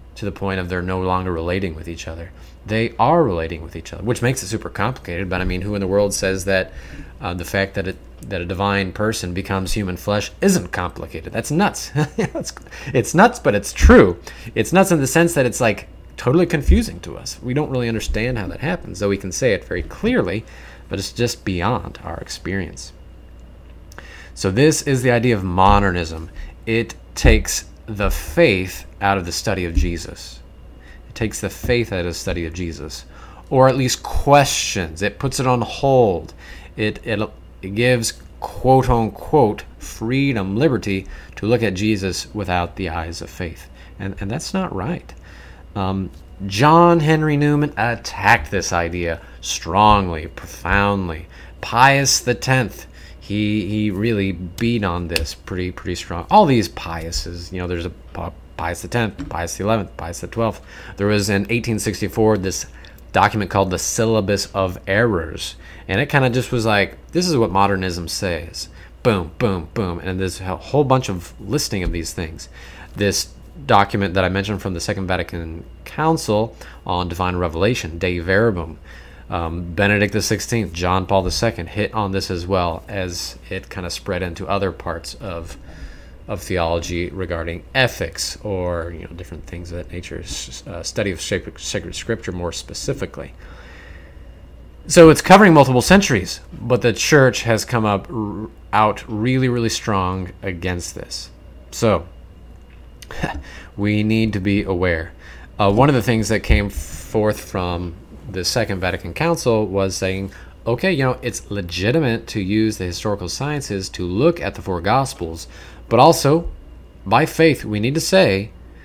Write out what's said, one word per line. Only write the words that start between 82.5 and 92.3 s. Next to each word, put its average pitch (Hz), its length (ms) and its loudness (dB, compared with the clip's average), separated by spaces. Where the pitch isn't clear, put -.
as 92 500 -8
it 95 200 -10
kinda 90 200 -8
spread 90 320 -4
into 85 260 -6
other 98 240 0
parts - 420 -10
of, 85 420 -10
of 98 160 -8
theology 85 680 -2
regarding 85 540 -6
ethics - 680 -2
or, 90 480 -4
you 82 100 -12
know, 82 160 -14
different 80 300 -14
things 87 260 -12
of 87 60 -8
that - 140 -10
nature, 87 280 -10
s-, - 460 -12
uh, 85 160 -10
study 101 280 -4
of 82 100 -6
sacred, - 380 -4
sacred 87 360 -8
scripture - 380 -6